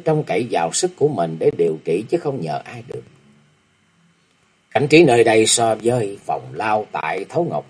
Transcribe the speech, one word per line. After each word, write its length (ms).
trông 180
cậy 280
vào 220
sức 220
của 120
mình 320
để 180
điều 280
trị 240
chứ 80
không 240
nhờ 220
ai 240
được. 160
Cảnh 160
trí 160
nơi 200
đây 220
so 300
với 500
phòng 280
lao 380
tại 380
Thấu 140
Ngọc 260